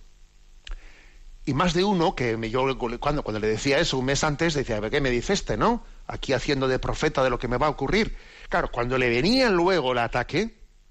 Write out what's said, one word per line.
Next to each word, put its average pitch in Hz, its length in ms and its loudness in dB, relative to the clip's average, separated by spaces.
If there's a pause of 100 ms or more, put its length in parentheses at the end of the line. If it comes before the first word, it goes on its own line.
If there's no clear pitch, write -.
(1500)
Y 139 80 -2
más 175 180 2
de 175 100 2
uno 190 320 2
que 117 220 -2
me, 113 140 -4
yo 131 280 0
cuando, 120 460 -2
cuando 107 160 -4
le 107 80 0
decía 135 300 2
eso 160 180 0
un 127 80 0
mes 135 180 0
antes, 160 300 0
decía, 120 240 -2
"A 107 40 -4
ver, 107 100 -4
¿qué 143 100 0
me 135 100 2
dice 120 220 0
este, 127 240 -2
no? 214 260 2 (240)
Aquí - 260 -6
haciendo 131 360 0
de 131 100 2
profeta 135 460 0
de 131 60 4
lo 120 80 0
que 123 100 -4
me 123 80 0
va 143 100 2
a 151 40 2
ocurrir". 160 440 0 (340)
Claro, 165 220 0
cuando 123 280 0
le 127 100 4
venía 202 400 4
luego 170 440 4
el 123 60 2
ataque, 127 560 -2 (360)